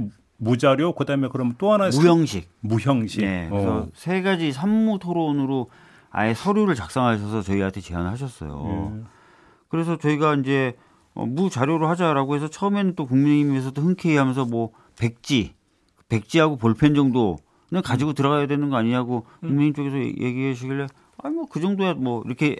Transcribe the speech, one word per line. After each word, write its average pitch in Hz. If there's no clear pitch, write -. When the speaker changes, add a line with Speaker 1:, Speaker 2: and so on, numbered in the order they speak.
Speaker 1:
무자료, 135
그다음에 139
그러면 123
또 202
하나의 202
Speaker 2:
무형식. 156
Speaker 1:
무형식. 110
Speaker 2:
예. 92
그래서 101
Speaker 1:
어. 110
Speaker 2:
세 180
가지 170
산무 208
토론으로 143
아예 110
서류를 202
작성하셔서 110
저희한테 98
제안을 87
하셨어요. 101
Speaker 1:
예. -
Speaker 2:
그래서 165
저희가 151
이제, 135
어, -
무자료로 156
하자라고 151
해서 147
처음에는 202
또 151
국민의힘에서도 139
흔쾌히 170
하면서 131
뭐 117
백지, 147
백지하고 151
볼펜 117
정도는 123
가지고 139
Speaker 1:
음. 143
Speaker 2:
들어가야 143
되는 143
거 135
아니냐고 120
Speaker 1:
음. 170
Speaker 2:
국민의힘 143
쪽에서 139
얘-, 120
얘기하시길래, 131
"아니, 294
뭐, 330
그 156
정도야." 190
뭐 127
이렇게 143